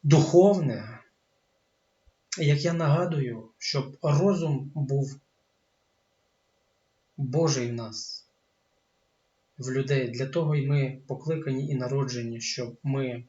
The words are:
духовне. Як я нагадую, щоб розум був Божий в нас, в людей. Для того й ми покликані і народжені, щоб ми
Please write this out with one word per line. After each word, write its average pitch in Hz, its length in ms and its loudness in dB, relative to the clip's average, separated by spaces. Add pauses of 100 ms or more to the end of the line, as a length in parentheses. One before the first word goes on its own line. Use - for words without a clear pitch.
духовне. 151 960 6 (1400)
Як 147 280 2
я 170 80 2
нагадую, 151 840 0
щоб - 440 -6
розум 156 720 0
був 139 440 -4 (2000)
Божий 131 540 0
в - 20 -6
нас, - 520 -12 (1300)
в 131 140 -8
людей. 131 360 0
Для 120 180 -6
того 151 300 0
й 135 120 0
ми 139 400 0
покликані 139 600 -4
і 139 60 -2
народжені, 123 680 -4
щоб 120 420 -8
ми 131 460 -4